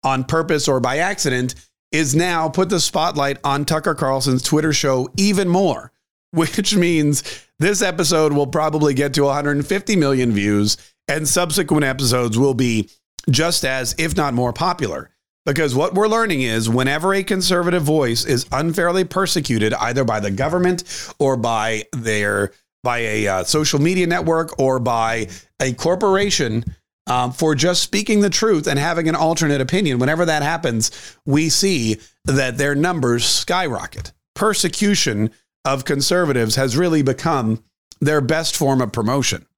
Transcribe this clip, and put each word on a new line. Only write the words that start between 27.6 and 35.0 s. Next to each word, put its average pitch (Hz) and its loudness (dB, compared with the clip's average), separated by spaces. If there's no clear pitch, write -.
speaking 208 0
the 202 4
truth 185 2
and 143 0
having 165 -2
an 160 0
alternate 160 2
opinion, 143 0
whenever 156 2
that 156 0
happens, 147 -4
we 151 2
see 131 0
that 131 0
their 143 0
numbers 139 0
skyrocket. - -4
Persecution 180 0